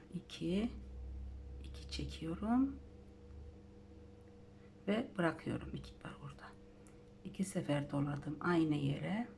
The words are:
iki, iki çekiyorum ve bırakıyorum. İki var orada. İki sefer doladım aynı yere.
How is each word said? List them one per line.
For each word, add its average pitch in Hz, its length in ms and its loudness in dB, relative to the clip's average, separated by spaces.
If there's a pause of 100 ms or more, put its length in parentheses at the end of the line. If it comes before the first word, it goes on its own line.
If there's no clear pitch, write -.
(140)
iki, 180 580 2 (920)
iki - 260 -8
çekiyorum 208 840 4 (2000)
ve 220 200 4 (100)
bırakıyorum. 160 560 2
İki - 200 -6 (120)
var - 180 -8
orada. 139 200 -10 (840)
İki - 180 0
sefer 147 480 2
doladım 143 480 2
aynı 160 360 6
yere. 151 520 4 (100)